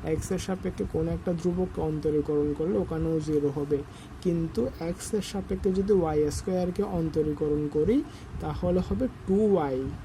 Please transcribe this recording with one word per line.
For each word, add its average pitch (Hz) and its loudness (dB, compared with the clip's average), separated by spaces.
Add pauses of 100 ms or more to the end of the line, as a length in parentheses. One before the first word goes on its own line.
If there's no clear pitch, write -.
এক্স 160 -2
এর 180 0
সাপেক্ষে 190 -4
কোনো 160 0
একটা 170 -2
ধ্রুবককে 175 -2
অন্তরীকরণ 151 0
করলে 185 0
ওখানেও 160 0
জিরো 151 2
হবে, 143 0 (440)
কিন্তু 170 0 (100)
এক্স 170 -4
এর 202 0
সাপেক্ষে 190 -2
যদি 196 2
ওয়াই 156 4
স্কয়ারকে 180 -2
অন্তরীকরণ 151 0
করি, 202 4 (380)
তাহলে 180 0
হবে 202 0 (180)
টু 202 6
ওয়াই। 139 2 (220)